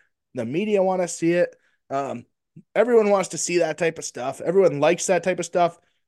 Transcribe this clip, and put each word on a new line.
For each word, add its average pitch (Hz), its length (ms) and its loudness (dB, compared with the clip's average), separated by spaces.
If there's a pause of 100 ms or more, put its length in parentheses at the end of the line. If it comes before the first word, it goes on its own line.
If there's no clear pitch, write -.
(340)
The 120 120 -6
media 190 360 -2
wanna 185 280 -2
see 165 240 -2
it. 175 200 0 (360)
Um, 135 360 -8 (500)
everyone 220 340 4
wants 190 200 2
to 170 80 -10
see 175 220 -2
that 160 180 -2
type 165 200 -2
of 147 80 -12
stuff. - 360 -8
Everyone 170 380 2
likes 165 280 2
that 175 160 0
type 180 160 -2
of 170 60 -6
stuff. 175 320 0 (300)